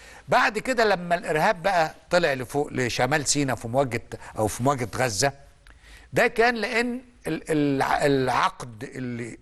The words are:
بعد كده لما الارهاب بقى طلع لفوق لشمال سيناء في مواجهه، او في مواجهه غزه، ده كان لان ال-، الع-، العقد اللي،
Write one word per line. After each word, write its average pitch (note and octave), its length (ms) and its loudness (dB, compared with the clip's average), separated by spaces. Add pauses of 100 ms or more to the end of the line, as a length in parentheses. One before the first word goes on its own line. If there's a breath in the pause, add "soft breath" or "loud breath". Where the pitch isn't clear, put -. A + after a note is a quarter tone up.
(280 loud breath)
بعد A#3 300 2
كده A#3+ 260 0
لما F3 300 2
الارهاب F3 480 0
بقى E3+ 320 2 (160)
طلع E3+ 240 4
لفوق C#3 380 -2
لشمال B2+ 540 0
سيناء C3+ 300 0
في A#2 120 -12
مواجهه، A#2+ 320 0 (380 loud breath)
او G#2+ 80 2
في - 160 -4
مواجهه B2+ 340 0
غزه، B2+ 360 0 (800 loud breath)
ده F#3+ 140 4
كان A#3+ 280 2
لان A#3+ 460 -2 (260)
ال-، D#3+ 240 -4
الع-، C#3 560 2
العقد C3 760 0 (100)
اللي، A#2+ 480 -8